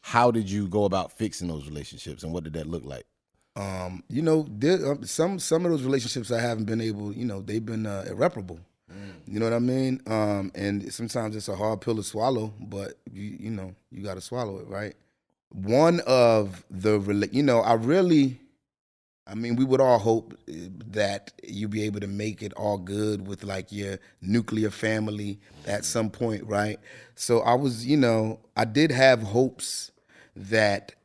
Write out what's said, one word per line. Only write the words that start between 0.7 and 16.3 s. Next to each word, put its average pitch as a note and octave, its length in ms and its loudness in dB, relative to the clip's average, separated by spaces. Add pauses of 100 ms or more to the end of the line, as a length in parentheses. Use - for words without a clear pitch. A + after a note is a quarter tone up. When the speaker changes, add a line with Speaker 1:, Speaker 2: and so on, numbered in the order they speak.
Speaker 1:
about F#2+ 280 0
fixing F#2 360 -6
those D2+ 200 -8
relationships, D2 540 -12
and E2 100 -8
what E2+ 120 -6
did D#2 100 -12
that D#2+ 120 -8
look E2 180 -8
like? C2+ 220 -14 (500)
Speaker 2:
Um, F#2 520 -10
you C3+ 140 -2
know, D#3 260 4
there, C#3+ 440 2
um, D3 120 -6
some, F3 340 -2
some E3 260 0
of F3 60 2
those D3+ 120 0
relationships B2 480 -2
I A#2 100 0
haven't A#2 240 -2
been A2 160 -2
able, G#2 320 -4
you G#2 120 -8
know, G2+ 180 -6
they've G#2+ 220 -4
been, A2 220 -6
uh, G2 220 -6
irreparable. F#2+ 520 -4 (300)
Speaker 1:
Mm. G2 220 -16 (140)
Speaker 2:
You G2 140 -4
know A2+ 60 2
what A2+ 80 2
I A#2 40 2
mean? C3 480 0
Um, G#2 480 0
and G2+ 380 -4
sometimes A2 440 -6
it's G#2 120 -10
a G2 80 -6
hard G#2+ 240 -2
pill A#2 160 -2
to G#2 60 -6
swallow, A2 580 -2
but G2 340 -10 (180)
you, G2+ 260 -12
you A2 120 -10
know, F#2+ 240 -8 (160)
you G2 120 -14
gotta F#2+ 180 -8
swallow A2 380 -8
it, - 100 -16
right? G2+ 260 -8 (580)
One C#3+ 540 4
of A2+ 640 4